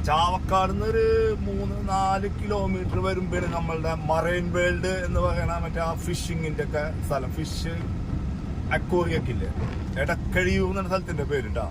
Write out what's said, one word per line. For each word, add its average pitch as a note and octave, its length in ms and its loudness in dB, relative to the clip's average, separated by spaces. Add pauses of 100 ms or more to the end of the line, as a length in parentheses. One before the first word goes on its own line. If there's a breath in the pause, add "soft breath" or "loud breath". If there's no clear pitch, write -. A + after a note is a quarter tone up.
ചാവക്കാട് F#3 640 4
നിന്ന് G3+ 200 -2
ഒരു A3+ 120 4 (440)
മൂന്ന് G3 280 -2 (160)
നാല് G3 360 2 (100)
കിലോമീറ്റർ F#3+ 680 0
വരുമ്പോഴാണ് F3 500 0
നമ്മളുടെ E3 360 -2 (180)
മറൈൻ E3+ 360 2 (100)
വേൾഡ് F3+ 380 2 (140)
എന്ന് F3 180 0
പറയുന്ന E3+ 400 2
മറ്റേ D#3+ 200 -2
ആ E3 60 0 (140)
ഫിഷിങ്ങിന്റെ D#3+ 640 -2
ഒക്കെ D3 160 0 (220)
സ്ഥലം, C3+ 320 0
ഫിഷ് D#3 360 -2 (1040)
അക്വേറിയം E3 440 2
ഒക്കെ B2+ 140 -2
ഇല്ലേ, - 140 0 (540)
എടക്കഴിയൂർ F#3 680 2
എന്ന F#3+ 180 -2
സ്ഥലത്തിന്റെ E3+ 400 -2
പേര് A2+ 240 0
ട്ടാ. G#2+ 160 -2